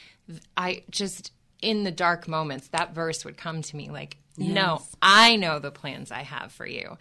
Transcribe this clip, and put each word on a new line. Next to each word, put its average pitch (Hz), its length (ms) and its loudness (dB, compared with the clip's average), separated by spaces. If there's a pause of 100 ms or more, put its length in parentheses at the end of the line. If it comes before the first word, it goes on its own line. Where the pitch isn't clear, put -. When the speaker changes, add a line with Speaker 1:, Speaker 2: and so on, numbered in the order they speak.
(560)
Speaker 1:
I, 180 340 -4
just - 420 -8 (300)
in 214 220 0
the 190 80 -2
dark 170 360 0
moments, 156 400 -6
that 165 260 -4
verse 160 300 -6
would 147 120 -16
come 160 260 -8
to - 140 -14
me, 143 140 -14
like, 143 260 -14 (200)
"No, 185 440 0
Speaker 2:
Yes. - 200 -20
Speaker 1:
I 220 360 10
know 165 220 0
the 143 120 -8
plans 135 400 -12
I 117 120 -10
have 143 300 -12
for - 140 -14
you." - 340 -12